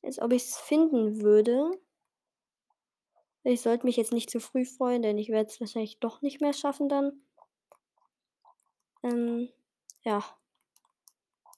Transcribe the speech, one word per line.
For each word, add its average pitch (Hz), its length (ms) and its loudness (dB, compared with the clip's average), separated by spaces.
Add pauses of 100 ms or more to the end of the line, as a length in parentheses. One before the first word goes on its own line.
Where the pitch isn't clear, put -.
Als 269 160 -10
ob 233 140 0
ich's - 240 0
finden 247 640 2
würde. 220 500 6 (1700)
Ich 247 180 2
sollte 240 240 0
mich 240 100 0
jetzt 220 160 0
nicht 233 180 -2
zu 233 100 -6
früh 254 240 -4
freuen, 247 380 -2
denn 208 160 0
ich 214 120 -6
werd's 214 280 -2
wahrscheinlich 220 400 -8
doch - 240 -6
nicht 285 180 -4
mehr 294 120 2
schaffen 285 360 -2
dann. 277 340 -2 (1800)
Ähm, 240 460 -2 (540)
ja. 208 200 -2 (1400)